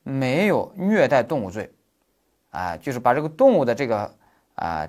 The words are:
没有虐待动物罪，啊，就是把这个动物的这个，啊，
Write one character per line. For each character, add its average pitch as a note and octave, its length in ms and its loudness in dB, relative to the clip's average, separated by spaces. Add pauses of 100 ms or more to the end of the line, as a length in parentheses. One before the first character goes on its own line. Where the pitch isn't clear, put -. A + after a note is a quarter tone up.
没 C3+ 420 0
有 D#3 300 0
虐 F#3+ 320 2
待 C3 160 4
动 D3 180 -4
物 F#2 100 -8
罪， G#2 200 -10 (800)
啊， F2 280 -8
就 C#3 140 -8
是 B2 80 -6
把 B2 140 4
这 D3 80 0
个 D#3 80 -4
动 B3+ 240 4
物 D#3 100 2
的 A#2 120 0
这 C3+ 100 -4
个， G#2+ 300 -4 (400)
啊， D#2+ 340 -6